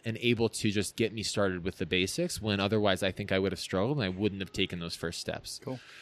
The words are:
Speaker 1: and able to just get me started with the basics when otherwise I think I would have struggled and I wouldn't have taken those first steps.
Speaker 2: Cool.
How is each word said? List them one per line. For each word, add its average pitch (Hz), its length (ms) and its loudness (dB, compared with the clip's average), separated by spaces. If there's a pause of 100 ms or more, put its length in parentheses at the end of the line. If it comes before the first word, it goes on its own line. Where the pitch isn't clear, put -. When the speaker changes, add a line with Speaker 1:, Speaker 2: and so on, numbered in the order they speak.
Speaker 1:
and 113 160 -2
able 117 260 4
to - 220 0
just 98 260 0
get 110 160 0
me 110 100 -6
started 95 400 0
with 92 140 -4
the - 80 -4
basics 92 560 0
when 104 200 2
otherwise 101 420 2
I 95 100 2
think 98 180 -8
I 95 80 4
would 95 140 2
have 87 60 -4
struggled 113 400 0
and 117 60 0
I 92 40 2
wouldn't 95 320 0
have 95 120 -8
taken 92 260 0
those 85 180 -6
first 82 240 -6
steps. - 420 -8
Speaker 2:
Cool. 127 160 -8 (240)